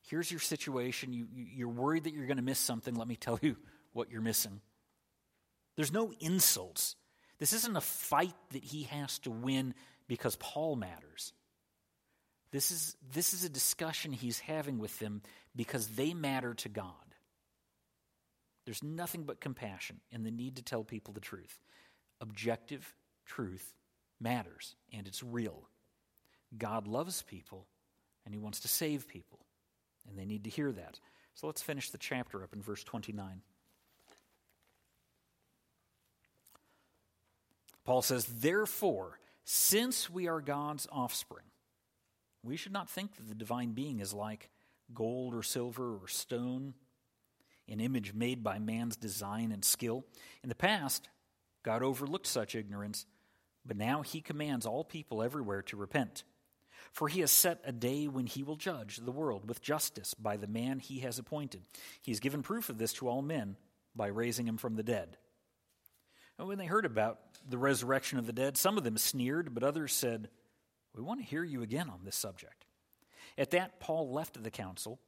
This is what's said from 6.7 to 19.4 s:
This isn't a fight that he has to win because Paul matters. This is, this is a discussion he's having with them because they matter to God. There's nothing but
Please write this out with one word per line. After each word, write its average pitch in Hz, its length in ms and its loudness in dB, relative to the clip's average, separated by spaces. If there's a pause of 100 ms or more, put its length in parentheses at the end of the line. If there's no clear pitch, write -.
This 147 140 4
isn't 226 240 2
a 143 40 4
fight 170 540 2 (160)
that 131 120 -6
he 143 220 -6
has 143 360 -4
to 127 100 -4
win 127 440 0 (320)
because 120 300 0
Paul 151 400 -2
matters. 82 560 -8 (1200)
This 139 180 2
is, 160 260 -4 (160)
this 170 200 2
is 180 120 -2
a 180 40 -2
discussion 156 640 0
he's 120 280 -2
having 143 380 -2
with 107 200 -4
them 104 240 -4 (320)
because 117 340 0
they 135 260 0
matter 135 400 0
to - 140 -6
God. 98 460 -8 (1500)
There's 110 180 -6
nothing 160 400 -4
but 143 180 -6